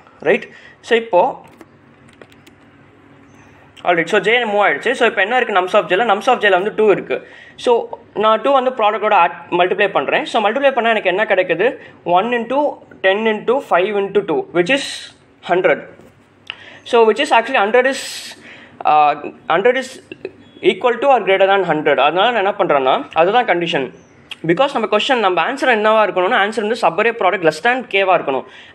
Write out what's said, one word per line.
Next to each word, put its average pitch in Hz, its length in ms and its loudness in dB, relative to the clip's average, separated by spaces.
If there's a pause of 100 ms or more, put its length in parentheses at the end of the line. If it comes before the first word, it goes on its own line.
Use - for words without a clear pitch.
(260)
Right? 214 180 0 (440)
So, - 40 -6 (100)
இப்போ 180 200 2 (2750)
alright, 170 240 0
so, 214 140 2
J 226 100 2 (140)
move 202 160 0
ஆயிடுச்சு. 156 320 -2
So, 247 120 2
இப்போ 202 140 0
என்ன 226 140 -2
இருக்கு 220 200 0
nums 180 200 0
of 190 120 2
J-ல? 226 200 2
nums 202 220 0
of 233 120 0
J-ல 190 160 4
வந்து 202 180 -4
டூ 220 160 2
இருக்கு. 135 220 -4 (480)
So, 247 80 2 (520)
நான் 220 200 2
டூ 269 140 2
வந்து 254 200 0
ப்ராடக்டோட 214 460 0
add, 180 120 -2 (240)
multiply 190 360 2
பண்றேன். 151 360 -2
So, 247 140 0
multiply 269 300 0
பண்ணா 226 180 0
எனக்கு 185 200 -2
என்ன 208 180 -2
கிடைக்குது? 180 360 0 (480)
One 202 120 0 (100)
into 240 200 -4 (480)
ten 196 140 2 (140)
into 214 220 -2 (140)
five 190 320 0
into 196 280 -2
two, 143 100 -2 (180)
which 180 180 0
is 277 100 -6 (640)
hundred. 175 300 2 (1120)
So, 240 60 4 (120)
which 226 160 0
is 285 120 -6
actually 247 260 0
hundred 247 300 2
is, - 80 -10 (880)
uh, 151 200 4 (420)
hundred 240 280 2
is 247 80 -14 (800)
equal 240 300 -2
to 277 140 2
or 233 40 0 (100)
greater 190 240 4
than 196 180 2
hundred. 151 260 0 (100)
அதனால 185 260 2
நான் 208 100 0
என்ன 202 160 -2
பண்றேன்னா, 147 360 2 (260)
அதுதான் 226 300 2
condition. 170 360 -2 (580)
Because 262 280 2
நம்ம 220 160 -4
கொஸ்டின், 226 360 0
நம்ம 180 120 0 (100)
ஆன்சர் 262 260 0
என்னவா 214 320 2
இருக்கணும்னா, 185 360 0
ஆன்சர் 214 240 -4
வந்து 226 160 -4
sub 165 180 0
array 226 200 0
product 190 280 0
less 156 180 0
than 247 120 0 (140)
k-வா 190 260 2
இருக்கணும். 139 260 -4 (300)